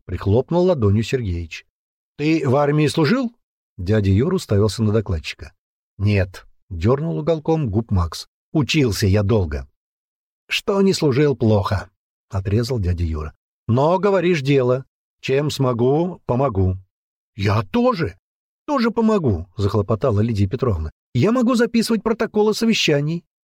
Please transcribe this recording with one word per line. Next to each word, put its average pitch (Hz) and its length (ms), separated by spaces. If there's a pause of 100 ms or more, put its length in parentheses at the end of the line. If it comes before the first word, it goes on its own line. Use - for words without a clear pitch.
прихлопнул 127 560
ладонью 113 380
Сергеич. 90 640 (500)
«Ты 156 320
в 123 60
армии 147 320
служил?» 202 440 (460)
Дядя 98 320
Юра 139 280
уставился 107 440
на 107 100
докладчика. - 640 (460)
«Нет», 101 480 (240)
дернул 139 480
уголком 156 500
губ 113 220
Макс. 87 360 (240)
«Учился 131 540
я 98 160
долго». 90 480 (760)
«Что 196 340
не 190 120
служил, 143 420
плохо», 104 560 (400)
отрезал 107 480
дядя 87 260
Юра. 76 300 (320)
«Но, 143 320
говоришь, 180 420
дело. 131 440 (360)
Чем 139 300
смогу, 135 760
помогу». 101 520 (580)
«Я 101 260
тоже, 240 560 (480)
тоже 247 240
помогу», 185 580 (100)
захлопотала 104 640
Лидия 107 260
Петровна. 95 420 (240)
«Я 151 180
могу 254 220
записывать 233 480
протоколы 214 540
совещаний». 170 720 (180)